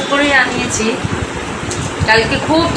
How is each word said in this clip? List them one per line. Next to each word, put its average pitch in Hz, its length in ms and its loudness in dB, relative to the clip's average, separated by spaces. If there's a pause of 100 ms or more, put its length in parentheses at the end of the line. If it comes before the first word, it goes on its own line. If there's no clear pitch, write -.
করেই 285 240 2
আনিয়েছি। 247 640 0 (1120)
কালকে 226 400 4
খুব 330 300 2